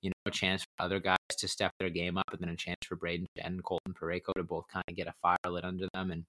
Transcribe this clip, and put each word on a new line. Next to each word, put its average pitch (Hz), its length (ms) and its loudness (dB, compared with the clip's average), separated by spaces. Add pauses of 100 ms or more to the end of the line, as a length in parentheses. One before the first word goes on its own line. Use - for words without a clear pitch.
you 95 100 -2
know, - 40 -2 (120)
a 107 40 2
chance 95 320 2
for - 220 -4
other 92 160 2
guys 92 160 6 (220)
to - 100 -2
step - 300 2
their 92 120 2
game 87 260 0
up, 90 160 0
and 82 80 -8
then 90 80 -4
a 85 80 -2
chance 90 300 -4
for 90 100 -4
Brayden 87 300 -2 (100)
Schenn - 100 -6
and 90 180 -4
Colton 92 280 -2
Parayko 87 440 -2
to 90 80 0
both 85 280 -4
kinda 90 220 -4
get 87 140 -2
a 85 120 -8
fire 87 160 6 (120)
lit 87 160 -2
under 92 300 -2
them 92 180 0
and 82 160 -4